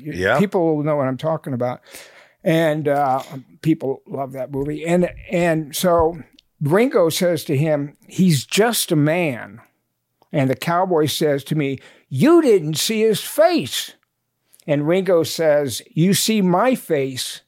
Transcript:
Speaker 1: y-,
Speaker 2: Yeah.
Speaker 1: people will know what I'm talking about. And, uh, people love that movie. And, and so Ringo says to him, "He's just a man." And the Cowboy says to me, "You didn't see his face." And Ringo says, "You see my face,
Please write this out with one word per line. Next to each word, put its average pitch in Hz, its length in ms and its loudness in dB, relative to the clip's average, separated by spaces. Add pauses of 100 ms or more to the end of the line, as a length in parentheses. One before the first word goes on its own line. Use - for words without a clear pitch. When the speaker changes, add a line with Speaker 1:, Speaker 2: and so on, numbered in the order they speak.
Speaker 1:
y-, 147 60 -8
Speaker 2:
Yeah. 98 260 2
Speaker 1:
people 170 360 2
will 147 80 -2
know 151 140 0
what 135 100 0
I'm 131 80 -4
talking 151 380 -4
about. 123 260 -4 (640)
And, 160 460 0
uh, 139 320 0 (400)
people 156 440 -2
love 135 280 -10
that 135 180 -10
movie. 147 340 -6
And, 175 240 2 (220)
and 170 420 -2
so 170 480 0 (400)
Ringo 190 460 2
says 170 380 -2
to 151 100 -2
him, 147 400 -2 (120)
"He's 170 380 2
just 214 460 0
a 165 60 2
man." 143 640 -2 (720)
And 135 160 2
the 131 80 0
Cowboy 170 480 0
says 143 400 -2
to 156 100 -4
me, 135 240 -4 (300)
"You 285 320 4
didn't 185 340 2
see 220 280 -2
his 220 180 2
face." 302 720 0 (720)
And 147 180 0
Ringo 175 380 2
says, 147 580 0 (120)
"You 185 200 2
see 220 280 0
my 190 340 2
face, 135 720 -4